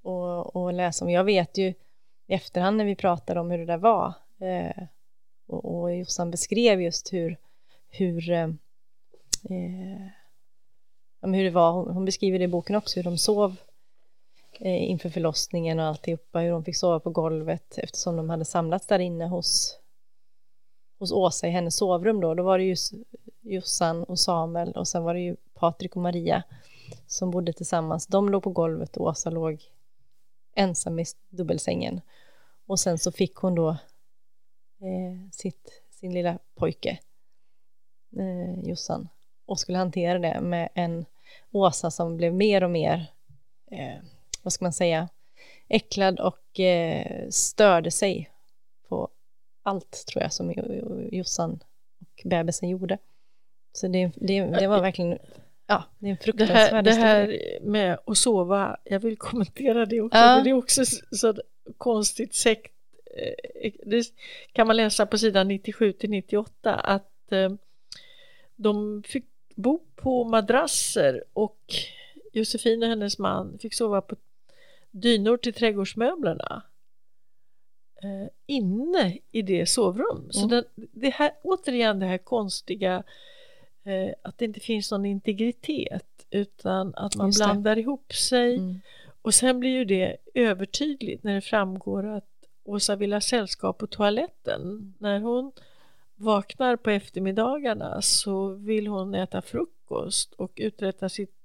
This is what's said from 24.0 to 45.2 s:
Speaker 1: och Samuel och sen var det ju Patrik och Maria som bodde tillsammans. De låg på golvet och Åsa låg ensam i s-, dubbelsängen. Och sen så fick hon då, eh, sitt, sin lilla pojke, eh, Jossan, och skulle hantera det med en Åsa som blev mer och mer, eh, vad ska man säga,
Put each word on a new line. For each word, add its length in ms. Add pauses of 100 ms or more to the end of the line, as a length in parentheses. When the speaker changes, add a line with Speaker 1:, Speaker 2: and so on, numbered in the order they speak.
Speaker 1:
och 140
Samuel 540
och 160
sen 160
var 100
det 60
ju 160 (180)
Patrik 420
och 60
Maria 400 (640)
som 240
bodde 220
tillsammans. 540
De 220
låg 140
på 80
golvet 460
och 100
Åsa 240
låg 320 (920)
ensam 440
i 40
s-, 140 (120)
dubbelsängen. 720 (680)
Och 140
sen 180
så 140
fick 240
hon 180
då, 140 (1120)
eh, 520
sitt, 580
sin 240
lilla 240 (160)
pojke, 440 (1200)
eh, 500
Jossan, 400 (380)
och 140
skulle 180
hantera 400
det 220
med 340
en 300 (460)
Åsa 400
som 260
blev 180
mer 300
och 60
mer, 360 (640)
eh, 240 (480)
vad 100
ska 120
man 80
säga, 360 (600)